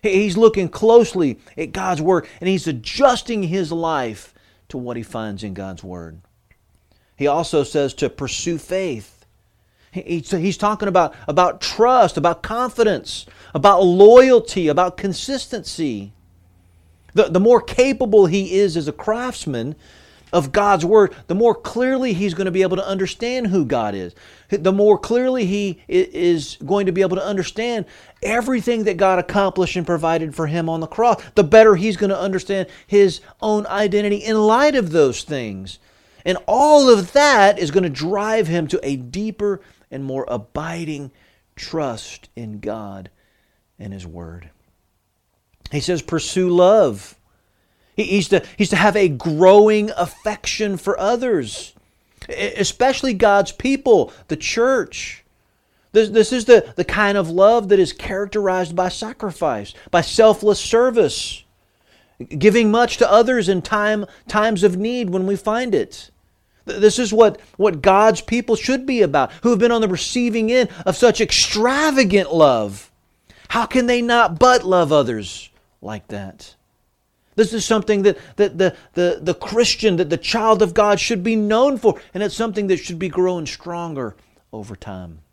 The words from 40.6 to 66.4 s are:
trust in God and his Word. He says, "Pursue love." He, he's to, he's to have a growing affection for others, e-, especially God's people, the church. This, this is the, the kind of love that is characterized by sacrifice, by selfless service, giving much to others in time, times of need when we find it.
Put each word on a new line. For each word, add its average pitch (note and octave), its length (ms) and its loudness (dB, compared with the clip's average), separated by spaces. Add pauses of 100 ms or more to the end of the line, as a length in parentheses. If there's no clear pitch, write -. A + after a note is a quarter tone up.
trust - 800 -10
in G#2+ 240 -14
God G2+ 500 -12 (720)
and F#2+ 140 -14
his F#2+ 120 -16
Word. E2 440 -18 (1200)
He D3 80 -6
says, F3 220 -4
"Pursue F3+ 480 -4
love." F3 640 2 (840)
He, G#3+ 80 -2
he's F#3 260 -2
to, F#3+ 140 2 (120)
he's G3+ 140 0
to G3+ 60 0
have F#3 200 2
a G3 140 2
growing G3 880 4
affection G3+ 800 -6
for - 220 -4
others, G#3 760 -4 (560)
e-, - 280 -8
especially B3+ 560 -2
God's G3+ 380 2
people, B3+ 600 0 (140)
the D3+ 100 -6
church. - 840 -4 (720)
This, G#3+ 160 4
this A3 220 2
is A#3+ 140 -4
the, A#3 300 6
the - 100 -4
kind G3+ 320 0
of E3+ 120 -2
love G3 400 4
that G3 100 4
is F3 140 0
characterized F#3+ 840 -4
by F3+ 140 -2
sacrifice, E3 840 -8 (160)
by E3+ 120 2
selfless G#3 580 2
service, A#3 840 -2 (920)
giving G#3+ 320 4
much A#3 280 0
to A3+ 140 2
others A3+ 380 2
in F#3 140 -2
time, G#3 420 -2 (220)
times G#3+ 360 0
of F3+ 140 2
need A3+ 320 -4
when F#3 160 -2
we G3+ 100 -2
find A3 380 -4
it. - 380 -4 (560)